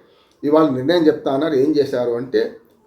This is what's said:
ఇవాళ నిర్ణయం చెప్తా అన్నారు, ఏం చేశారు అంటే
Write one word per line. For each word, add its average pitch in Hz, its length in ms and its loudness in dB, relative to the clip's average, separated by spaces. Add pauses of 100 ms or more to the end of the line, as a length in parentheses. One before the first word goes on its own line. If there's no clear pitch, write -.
(440)
ఇవాళ 151 260 4
నిర్ణయం 147 380 0
చెప్తా 147 240 0
అన్నారు, 151 220 -2
ఏం 147 240 2
చేశారు 123 340 -2
అంటే 120 460 -4 (300)